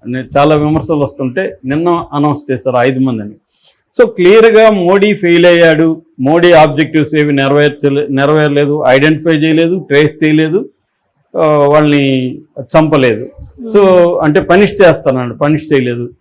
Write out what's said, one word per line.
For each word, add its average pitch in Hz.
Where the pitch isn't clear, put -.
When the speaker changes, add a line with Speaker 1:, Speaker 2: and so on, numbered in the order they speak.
Speaker 1:
నే-, 127
చాలా 151
విమర్శలు 151
వస్తుంటే 139
నిన్న 170
అనౌన్స్ 147
చేశారు 127
ఐదు 127
మందిని. 117
So 226
క్లియర్గా 220
మోడీ 196
ఫెయిల్ 170
అయ్యాడు, 165
మోడీ 170
ఆబ్జెక్టివ్స్ 156
ఏవి 147
నెరవేర్చలే-, 143
నెరవేరలేదు, 143
ఐడెంటిఫై 156
చేయలేదు, 160
ట్రేస్ 147
చేయలేదు, 156
ఆ, 165
వాళ్ళని 143
చంపలేదు. 131
So 220
Speaker 2:
Hmm. 180
Speaker 1:
అంటే 156
పనిష్ 175
చేస్తానన్నాడు, 131
పనిష్ 151
చేయలేదు. 120